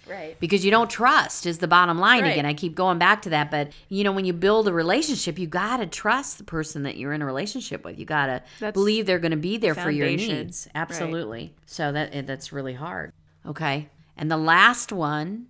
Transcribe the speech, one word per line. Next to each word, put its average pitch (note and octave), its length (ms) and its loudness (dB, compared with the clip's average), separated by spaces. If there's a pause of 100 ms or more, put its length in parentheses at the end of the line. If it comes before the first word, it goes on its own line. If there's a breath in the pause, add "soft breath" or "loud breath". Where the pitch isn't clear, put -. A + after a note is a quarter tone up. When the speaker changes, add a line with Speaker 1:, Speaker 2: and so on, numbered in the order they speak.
(100)
Speaker 1:
Right. E3 300 -12
Speaker 2:
Because F3+ 240 2
you G3 80 4
don't A3+ 180 6
trust - 560 2
is E3+ 120 -2
the F3 100 0
bottom F3 320 6
line A3+ 240 6
Speaker 1:
Right. C4 80 2
Speaker 2:
again. D3 140 2
I D3 60 2
keep D#3 220 -6
going F#3 240 2
back G3+ 240 4
to F#3 80 -8
that, D3 180 0
but, D3 200 -2 (200 loud breath)
you G3 140 -2
know, G3+ 80 2
when F#3+ 140 -2
you F3+ 80 0
build G3+ 340 4
a G3 60 2
relationship, F3+ 680 0
you F#3 80 -4
gotta G3+ 400 -2
trust A#3+ 520 -2
the G3+ 60 -18
person D#3 380 -6
that C#3 140 -6
you're C#3 160 -6
in D3+ 100 -4
a C#3+ 40 -4
relationship F3+ 580 -6
with. F2 120 -14
You - 100 -12
gotta C#3 360 -2 (160 loud breath)
Speaker 1:
That's G#3 160 -6
Speaker 2:
believe G#3 320 2
they're F3+ 140 2
gonna E3 160 0
be F3+ 200 -2
there G3+ 200 0
for F3 140 -4
your D3 180 0
Speaker 1:
foundation. F#3 300 -2
Speaker 2:
needs. - 360 -10
Speaker 1:
Right. D3+ 80 -4
Speaker 2:
Absolutely. D#3+ 720 -8 (120)
So D3 260 -4
that, C#3+ 340 -6
that's C3+ 260 -10
really C3+ 220 -8
hard. D#3+ 380 -10 (340)
Okay. D3+ 420 -4 (280 soft breath)
And D3+ 160 -6
the D#3+ 40 2
last F3 540 6
one E3+ 600 -4